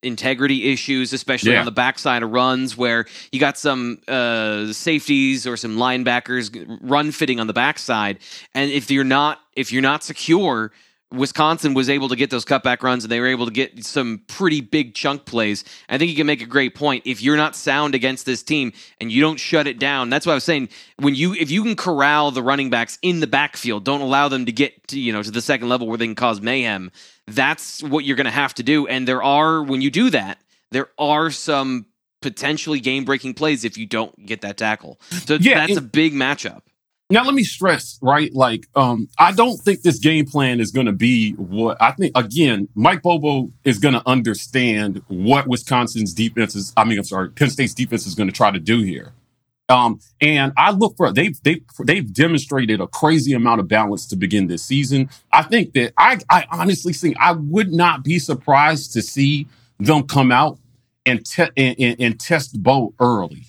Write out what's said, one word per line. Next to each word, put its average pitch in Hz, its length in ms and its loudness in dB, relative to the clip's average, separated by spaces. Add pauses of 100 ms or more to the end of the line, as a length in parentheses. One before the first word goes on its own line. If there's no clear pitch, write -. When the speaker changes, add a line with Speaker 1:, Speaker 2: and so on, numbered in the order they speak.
Speaker 1:
integrity 127 680 0
issues, 127 400 -4
especially 123 400 0
Speaker 2:
Yeah. 107 80 4
Speaker 1:
on - 40 0
the 113 80 -6
backside 123 500 0
of 113 80 -4
runs, 127 460 0
where 117 300 0 (260)
you 131 80 -2
got 143 180 2
some, 127 480 -2
uh, 110 680 -2
safeties 135 760 0
or 120 100 -6
some 110 220 -6
linebackers 123 720 -2
g-, 104 120 -16 (180)
run 147 300 0
fitting 131 280 -2
on 113 60 -4
the 110 80 -6
backside. 113 640 -2 (360)
And 139 160 -2
if 139 200 -4
you're 139 140 2
not, 139 360 0 (160)
if 127 160 -6
you're 127 100 0
not 139 220 0
secure, 151 680 0 (420)
Wisconsin 151 600 0
was 131 160 0
able 139 200 0
to 127 80 -2
get 127 140 0
those 120 140 -4
cutback 127 380 0
runs, 127 220 0
and 113 60 -8
they 117 100 0
were 123 80 0
able 123 180 -2
to 117 60 -8
get 117 320 -4
some 117 420 -4
pretty 156 340 -2
big 123 340 -4
chunk 143 300 -4
plays. 107 400 -2 (240)
I 131 100 -2
think 170 120 2
you 151 60 -4
can 147 100 2
make 147 160 0
a 110 40 -12
great 131 280 0
point. 139 320 -2
If 110 160 -6
you're 147 140 2
not 151 200 0
sound 143 380 -2
against 131 320 -2
this 123 160 -4
team 139 300 -2 (280)
and 113 100 -6
you 117 120 2
don't 156 180 0
shut 151 280 0
it 123 100 -8
down, 135 320 -2
that's 143 160 -2
why 165 60 2
I - 20 4
was 131 100 -4
saying, 143 240 -2 (300)
when 143 160 2
you, 165 200 0
if 160 160 -4
you 196 120 0
can 220 140 -2
corral 147 560 2
the 127 100 -4
running 135 280 0
backs 117 320 -2
in 180 180 0
the 147 80 -2
backfield, 120 560 -2
don't 139 180 -2
allow 139 260 2
them 131 180 -4
to 117 60 -4
get 131 360 -4
to, 139 120 -8
you 120 120 -2
know, 107 100 -4
to 107 80 -10
the 113 100 -6
second 120 280 -2
level 123 180 0
where 113 100 -4
they 113 100 -2
can 110 100 -6
cause 113 240 0
mayhem. 110 500 -2 (380)
That's 139 560 -2
what 147 200 -2
you're 139 120 -2
gonna 127 160 0
have 135 220 -2
to 127 100 -8
do. 143 240 2
And 127 180 -4
there 127 160 0
are, 156 400 2
when 135 200 -2
you 139 100 0
do 226 180 2
that, 101 280 -4 (340)
there 131 160 -2 (100)
are 151 320 2
some 135 560 -4 (340)
potentially 147 600 -4
game-breaking 131 540 -4
plays 143 300 -2
if 107 140 -6
you 110 80 -10
don't 110 400 -6
get - 140 -8
that 101 160 -10
tackle. 107 440 -4 (260)
So 151 80 4
Speaker 2:
Yeah, 175 260 2
Speaker 1:
that's 165 120 0
Speaker 2:
it 190 60 0
Speaker 1:
a 143 40 -6
big 147 320 0
matchup. 139 480 -4 (480)
Speaker 2:
Now, 226 140 4
let 277 100 0
me 269 100 2
stress, - 580 -2
right? 139 320 2
Like, 123 400 2
um, 123 420 2
I 170 140 6
don't 233 280 2
think 202 240 0
this 165 160 4
game 156 280 2
plan 135 340 0
is 104 120 0
gonna 123 200 0
be 110 400 2
what, 98 480 -4
I 120 120 6
think, 117 240 0
again, 117 600 2
Mike 147 260 4
Bobo 147 500 0 (120)
is 117 160 2
gonna 127 260 2
understand 110 1040 0
what 113 400 2
Wisconsin's 120 680 -2
defense 113 420 -2
is, 98 200 -8
I 110 80 4
mean, 110 140 0
I'm 101 60 -4
sorry, 95 260 -6
Penn 139 200 0
State's 131 240 -2
defense 123 320 -4
is 92 80 -8
gonna 98 180 -2
try 104 200 2
to 92 80 -4
do 110 220 2
here. 87 300 -6 (560)
Um, 120 300 4 (220)
and 147 360 2
I 165 160 6
look 202 240 2
for, 135 160 2
they've, 156 300 0
they've, 160 200 2 (220)
they've 131 280 0
demonstrated 135 680 0
a 90 60 -4
crazy 151 460 2
amount 117 280 2
of 92 80 -2
balance 107 400 0
to 104 80 -6
begin 95 300 2
this 85 180 -4
season. 135 440 0 (240)
I 151 100 8
think 214 320 2
that, 120 240 2
I, 226 200 6 (120)
I 180 200 6
honestly 175 420 0
think 156 280 -2
I 170 120 6
would 170 400 0
not 170 320 2
be 165 160 0
surprised 143 720 2
to 113 100 -2
see 143 440 0 (340)
them 143 240 4
come 139 280 4
out 143 260 4 (460)
and 117 220 0
te-, 165 300 0
and, 131 240 2
and, 120 200 2
and 117 200 0
test 147 420 -2
Bo 127 380 2
early. 113 480 0